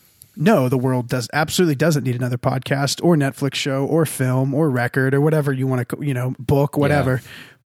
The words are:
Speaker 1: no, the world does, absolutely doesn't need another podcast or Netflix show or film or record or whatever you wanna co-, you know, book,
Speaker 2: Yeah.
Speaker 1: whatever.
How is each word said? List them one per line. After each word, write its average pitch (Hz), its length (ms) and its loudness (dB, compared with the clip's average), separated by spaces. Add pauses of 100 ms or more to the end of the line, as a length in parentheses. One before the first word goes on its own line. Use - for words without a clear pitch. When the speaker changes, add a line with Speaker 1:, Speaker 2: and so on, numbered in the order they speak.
(360)
Speaker 1:
no, 151 320 4
the 131 100 2
world 127 300 0
does, 123 240 -4
absolutely 156 440 2
doesn't 135 280 2
need 123 120 -2
another 123 220 -4
podcast 135 640 -2
or 170 140 4
Netflix 139 400 -2
show 139 300 -2
or 156 200 2
film 131 480 0
or 151 160 0
record 131 440 0
or 139 80 4
whatever 151 320 2
you 131 140 -2
wanna 123 180 -2
co-, - 160 -8
you 143 120 -2
know, 127 240 -4
book, 139 380 0
Speaker 2:
Yeah. 147 60 0
Speaker 1:
whatever. 139 400 0 (460)